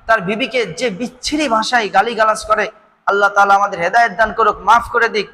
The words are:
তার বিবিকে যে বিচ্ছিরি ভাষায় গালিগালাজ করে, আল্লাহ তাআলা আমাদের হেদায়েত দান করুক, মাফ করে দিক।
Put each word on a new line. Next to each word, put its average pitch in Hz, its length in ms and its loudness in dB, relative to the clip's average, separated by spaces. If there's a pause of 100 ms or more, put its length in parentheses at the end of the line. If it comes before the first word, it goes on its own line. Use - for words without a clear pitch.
তার 220 140 2
বিবিকে 226 460 -2
যে 220 240 -4
বিচ্ছিরি 254 580 -4
ভাষায় 220 440 0
গালিগালাজ 214 540 0
করে, 214 240 0 (360)
আল্লাহ 202 220 2
তাআলা 202 260 4
আমাদের 196 260 0
হেদায়েত 214 320 2
দান 214 200 -2
করুক, 214 260 0
মাফ 220 320 2
করে 233 180 0
দিক। 208 260 -4